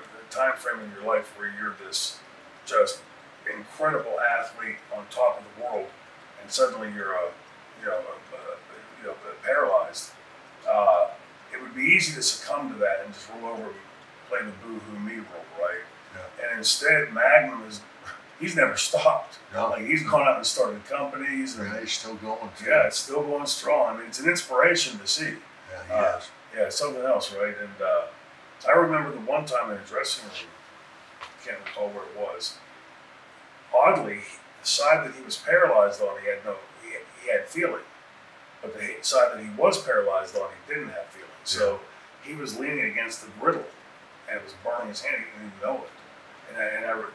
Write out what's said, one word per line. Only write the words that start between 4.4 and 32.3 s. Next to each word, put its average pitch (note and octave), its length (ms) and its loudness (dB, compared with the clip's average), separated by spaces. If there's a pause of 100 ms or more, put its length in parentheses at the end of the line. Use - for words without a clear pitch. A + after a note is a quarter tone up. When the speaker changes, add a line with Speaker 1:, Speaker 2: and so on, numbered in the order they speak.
Speaker 1:
on G2+ 160 -8
top - 300 4
of G#2 60 -14 (100)
the A#2 80 -10
world, B2 240 -4 (540)
and - 100 -14
suddenly G#2+ 420 0
you're G2+ 200 -6
a, F2 160 -2 (520)
you - 60 -6
know, G#2 60 -2 (400)
a, - 20 -12
a, E2+ 220 -12 (440)
you - 60 -10
know, - 80 -8 (280)
paralyzed. - 680 2 (580)
Uh, G2+ 400 6 (460)
it - 80 -10
would A#2+ 140 -14
be C3 80 -2
easy D3+ 320 6
to C3 60 -6
succumb - 520 -2
to G#2+ 60 -10
that - 260 2
and - 80 -12
just - 160 -16
roll A#2 240 -10
over A3 100 -8
and G3 120 -10 (520)
play G2+ 160 -2
the G#2 80 -8 (160)
boo-hoo G#2 320 -10
me A2 160 -6
role, - 300 -12 (120)
right? - 280 -2 (280)
Speaker 2:
Yeah. - 360 -10
Speaker 1:
And - 80 -2
instead, D3+ 560 2
Magnum A#2+ 560 6
is, G#2+ 100 -12 (600)
he's E3 180 -4
never - 180 4
stopped. - 640 2 (160)
Speaker 2:
No. A2+ 160 0
Speaker 1:
Like, G#2+ 160 -4
he's D#3 180 2
gone D3+ 240 4
out - 100 6
and A2 80 -6
started G#2 420 0
companies. C3+ 680 -4
And G2+ 140 -6
Speaker 2:
Yeah, A2 80 -6
he's - 140 -6
still A2 220 -8
going, A2 420 -8
too. - 80 -12
Speaker 1:
Yeah, - 220 6
it's - 100 -2
still C#3+ 260 -2
going C#3+ 220 -2
strong. B2+ 500 2
I - 40 -10
mean, A2+ 80 -12
it's A2+ 120 -10
an D3 100 2
inspiration F3 720 2
to - 80 -8
see. D#3 280 -2 (360)
Speaker 2:
Yeah, F#2+ 160 -12
he G#2 60 -4
Speaker 1:
Uh, G2+ 240 2
Speaker 2:
is. - 120 -12 (240)
Speaker 1:
yeah, F#2 100 -2
it's - 140 -2
something B2+ 260 -2
else, A#2+ 300 2
right? G#2 240 -2
And, - 240 -10
uh, D#5 200 2 (680)
I - 60 4
remember D#3 380 4
the A#2 100 -10
one D3+ 240 0
time A2+ 260 -2
in G2+ 60 -6
the - 100 -12
dressing - 380 -4
room, - 240 -12 (720)
I - 260 -18
can't - 160 -10
recall G#2 260 -4
where G2+ 140 -8
it G2+ 140 -12
was. - 400 -6 (1160)